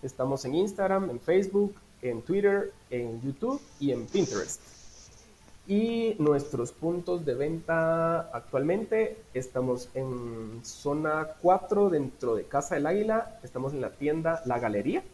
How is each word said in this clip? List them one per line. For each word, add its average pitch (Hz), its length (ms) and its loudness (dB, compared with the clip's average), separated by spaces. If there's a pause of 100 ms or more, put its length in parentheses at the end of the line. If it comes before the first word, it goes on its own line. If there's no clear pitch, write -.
Estamos 135 420 -2
en 131 80 -2
Instagram, 190 560 2
en 120 100 -6
Facebook, 196 540 2 (300)
en 117 180 -2
Twitter, 196 500 2 (200)
en 120 320 -4
YouTube 226 360 -2 (200)
y 143 120 2
en 120 140 -2
Pinterest. - 560 0 (1040)
Y 226 520 2
nuestros 143 520 2
puntos 170 540 -2
de 139 80 2
venta 165 1000 0
actualmente, 185 840 0 (160)
estamos 127 640 -2
en 117 680 -6
zona 156 680 -2 (120)
cuatro, 190 480 4
dentro 127 460 0
de 98 100 -2
Casa 139 300 -2
del 143 100 0
Águila, 214 560 0
estamos 135 320 -6
en 139 80 -4
la 113 80 -4
tienda 160 560 0
La 123 140 0
Galería. 117 440 0 (100)